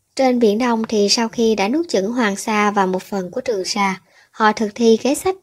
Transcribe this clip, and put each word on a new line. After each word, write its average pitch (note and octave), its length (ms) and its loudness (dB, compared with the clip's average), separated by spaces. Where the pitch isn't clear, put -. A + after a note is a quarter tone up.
Trên B3+ 220 2
Biển G#3+ 200 4
Đông A#3 300 0
thì G3+ 200 0
sau A3+ 200 0
khi A3+ 260 0
đã G3 140 0
nuốt E4 200 -2
chửng G3+ 240 -2
Hoàng G#3+ 240 0
Sa G#3 340 0
và G3+ 160 2
một F#3 160 -2
phần F#3 280 -6
của B3 100 -8
Trường G3+ 240 -4
Sa, F#3+ 360 -2
họ G#3+ 220 2
thực G#3 220 -4
thi A3+ 220 4
kế B3 180 -2
sách F#4+ 280 -2